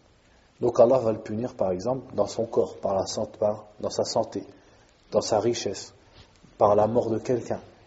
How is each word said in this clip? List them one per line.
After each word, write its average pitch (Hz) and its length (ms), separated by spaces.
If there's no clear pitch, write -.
Donc 120 200
Allah 123 180
va 113 140
le 110 80
punir, 113 340
par 95 180
exemple, 117 420
dans 101 120
son - 200
corps, - 300
par 98 180
la 95 120
san-, - 220
par, 107 280
dans 98 100
sa 107 140
santé, 110 400
dans 107 100
sa 107 180
richesse, 104 540
par 104 180
la 104 120
mort 113 240
de - 80
quelqu'un, 113 420